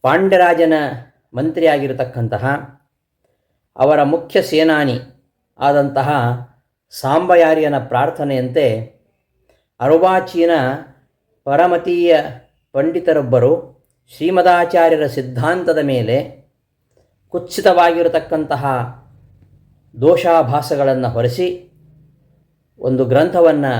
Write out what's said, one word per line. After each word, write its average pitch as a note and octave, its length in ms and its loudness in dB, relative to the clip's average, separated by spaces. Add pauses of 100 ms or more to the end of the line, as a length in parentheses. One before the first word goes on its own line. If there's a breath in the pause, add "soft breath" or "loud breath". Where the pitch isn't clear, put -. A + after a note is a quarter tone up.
ಪಾಂಡ್ಯರಾಜನ E3+ 680 2 (600)
ಮಂತ್ರಿಯಾಗಿರತಕ್ಕಂತಹ, C3+ 1120 -2 (1300)
ಅವರ D3 260 2
ಮುಖ್ಯ D#3 400 -2
ಸೇನಾನಿ D3+ 580 0 (580)
ಆದಂತಹ C#3+ 520 0 (800)
ಸಾಂಬಯಾರ್ಯನ D#3 880 2
ಪ್ರಾರ್ಥನೆಯಂತೆ, B2+ 1160 -2 (880)
ಅರ್ವಾಚೀನ E3+ 680 2 (920)
ಪರಮತೀಯ E3+ 720 2 (560)
ಪಂಡಿತರೊಬ್ಬರು C#3+ 1040 0 (400)
ಶ್ರೀಮದಾಚಾರ್ಯರ E3+ 920 2
ಸಿದ್ಧಾಂತದ D3+ 720 -2
ಮೇಲೆ B2+ 380 -2 (1120)
ಕುತ್ಸಿತವಾಗಿರತಕ್ಕಂತಹ E3+ 1400 0 (1400)
ದೋಷಾಭಾಸಗಳನ್ನು C#3 1080 0
ಹೊರಿಸಿ A#2+ 400 -2 (1300)
ಒಂದು C3 260 -2
ಗ್ರಂಥವನ್ನು D3+ 760 2